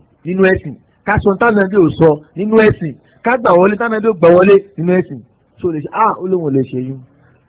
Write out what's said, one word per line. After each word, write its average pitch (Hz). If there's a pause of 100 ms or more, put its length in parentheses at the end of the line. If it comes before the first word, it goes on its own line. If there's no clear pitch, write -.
(200)
nínú 185
ẹ̀sìn, 180 (280)
ká 202
sọ 202
n 190
tánàbí 208
ò 175
sọ 160 (240)
nínú 214
ẹ̀sìn, 208 (260)
ká 233
gbà 233
wọlé 196
tánàbí 220
ò 214
gbà 170
wọlé 185 (180)
nínú 170
ẹ̀sìn. 175 (380)
So -
lè 160
ṣe, 147
ah, 214
ó 175
lóun 185
ò 147
lè 135
ṣe 127
yún. 131 (480)